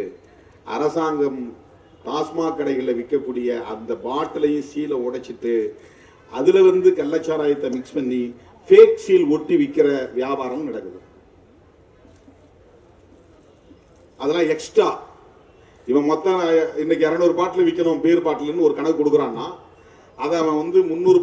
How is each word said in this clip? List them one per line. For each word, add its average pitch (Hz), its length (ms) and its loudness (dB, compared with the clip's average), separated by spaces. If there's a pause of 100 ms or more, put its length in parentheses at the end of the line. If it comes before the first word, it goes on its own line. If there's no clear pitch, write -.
(760)
அரசாங்கம் 147 640 -2 (680)
டாஸ்மாக் 156 540 -6
கடைகளில் 127 400 -2
விற்கக்கூடிய 123 500 -4 (240)
அந்த 113 180 -10 (140)
பாட்டிலையும் 147 640 -2
சீலை 143 280 -6 (100)
உடைச்சிட்டு 120 480 -6 (760)
அதுல 185 380 4
வந்து 185 200 4 (100)
கள்ளச்சாராயத்தை 147 760 -2
மிக்ஸ் 127 220 -8
பண்ணி 127 240 -2 (480)
ஃபேக் 214 360 8
சீல் 185 200 4 (100)
ஒட்டி 170 260 -2
விற்கிற 143 260 2 (320)
வியாபாரம் 135 500 -6
நடக்குது. 95 300 -12 (3250)
அதெல்லாம் 156 360 0
எக்ஸ்ட்ரா. 185 340 2 (1000)
இவன் 143 260 2
மொத்தம் 185 260 0 (460)
இன்னைக்கு 156 240 0
இருநூறு 170 320 2
பாட்டில் 180 280 0
விற்கணும் 160 360 -2
பீர் 165 240 2
பாட்டில்னு 151 400 0
ஒரு - 100 -2
கணக்கு 156 220 0
கொடுக்குறான்னா 139 460 0 (760)
அதை 156 180 -2
அவன் 156 200 0
வந்து 175 180 2 (100)
முந்நூறு 175 340 4